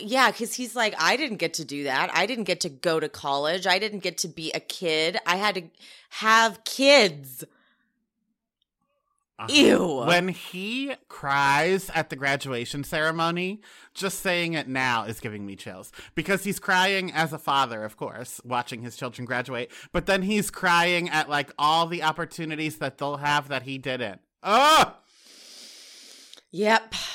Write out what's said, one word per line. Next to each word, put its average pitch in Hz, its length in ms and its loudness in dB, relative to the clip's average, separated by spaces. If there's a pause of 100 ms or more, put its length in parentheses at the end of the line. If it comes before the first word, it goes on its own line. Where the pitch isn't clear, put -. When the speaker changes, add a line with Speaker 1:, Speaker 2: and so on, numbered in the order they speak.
Speaker 1:
yeah, 240 300 4
'cause - 220 -6
he's 247 200 -8
like, 226 260 0
"I 175 160 4
didn't 262 200 -4
get 165 180 -4
to 165 100 -6
do 143 200 -8
that. 139 280 0
I 175 140 2
didn't 226 200 -4
get 175 160 -2
to 175 60 -4
go 160 300 -2
to 151 100 -2
college. 151 560 -2
I 185 140 4
didn't 208 220 -4
get 175 180 -6
to - 100 -4
be 160 220 -10
a - 80 -4
kid. 160 680 -2
I 175 120 0
had 202 180 0
to 180 80 -6 (460)
have 220 560 2
kids." 190 800 4 (1900)
Speaker 2:
Uh-huh. 107 140 -8
Speaker 1:
Ew. 277 340 6 (200)
Speaker 2:
When 175 240 4
he 233 640 -8 (140)
cries 143 840 2
at 160 200 -2
the 151 60 -8
graduation 135 680 -4
ceremony, 170 760 0 (340)
just 190 260 -4
saying 175 340 0
it 143 120 -2
now 127 380 0
is 110 160 -8
giving 104 260 -10
me 98 80 -10
chills. 95 380 -16 (240)
Because 180 260 0
he's 196 160 -4
crying 185 540 0
as 156 200 0
a 156 60 -10
father, 131 460 0
of 107 120 -10
course, 123 480 -10
watching 120 380 -6
his 120 140 -12
children 127 300 -10
graduate. 123 440 -6 (220)
But 170 140 -2
then 190 160 2
he's 202 280 0
crying 175 600 2
at, 147 180 0
like, 143 280 -2
all 160 300 4
the 165 160 -6
opportunities 156 760 -4
that 135 200 -6
they'll 143 200 -4
have 147 280 0
that 135 160 -4
he 135 160 -10
didn't. 123 440 -6 (200)
Ugh! 269 500 6 (1600)
Speaker 1:
Yep. 214 420 2 (200)